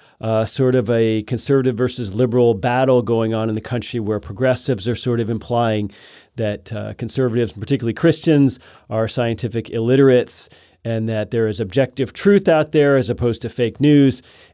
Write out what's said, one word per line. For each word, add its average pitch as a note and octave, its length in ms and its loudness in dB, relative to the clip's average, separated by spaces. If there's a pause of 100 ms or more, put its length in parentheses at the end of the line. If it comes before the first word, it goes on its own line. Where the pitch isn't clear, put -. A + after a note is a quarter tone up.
(200)
uh, A2 240 0
sort B2+ 300 0
of A#2+ 160 0
a A2+ 320 2
conservative B2+ 540 0
versus B2 360 -4
liberal A#2+ 420 2
battle B2+ 460 2
going A2+ 320 0
on A2 160 -2
in A2 60 -4
the A2 60 -4
country A#2+ 400 -6
where G#2+ 180 -4
progressives A#2 680 -4
are A#2 80 -2
sort A#2+ 240 -4
of A2 100 -4
implying A2 640 -2 (420)
that, G#2+ 380 -6
uh, G#2 220 -10
conservatives, A#2+ 580 -2
particularly A2+ 420 -4
Christians, D3+ 640 2 (320)
are A2 160 -2
scientific A2+ 640 -4
illiterates B2 800 2 (360)
and A2+ 240 -4
that G#2+ 240 -4
there A2+ 160 0
is G#2 100 -6
objective B2 540 -2
truth G3 360 2
out D#3 220 4
there C#3+ 260 4
as A#2 140 0
opposed A#2 320 -2
to A#2 60 -8
fake A2+ 320 -4
news. C#3 420 4 (320)